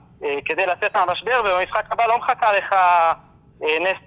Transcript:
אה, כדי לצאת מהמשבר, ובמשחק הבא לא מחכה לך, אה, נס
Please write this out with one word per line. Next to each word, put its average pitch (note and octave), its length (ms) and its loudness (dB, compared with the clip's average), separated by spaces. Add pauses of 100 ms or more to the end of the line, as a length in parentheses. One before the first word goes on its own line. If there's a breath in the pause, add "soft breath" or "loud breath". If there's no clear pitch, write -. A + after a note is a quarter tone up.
(240)
אה, C#3+ 200 -2
כדי E3 220 -2
לצאת F#3+ 300 -2
מהמשבר, F#3 480 0
ובמשחק F#3 460 -2
הבא A3+ 160 0
לא A#3 120 2
מחכה A#3 340 0
לך, G3 200 -2
אה, E3 1080 0
נס F#3 160 -2 (100)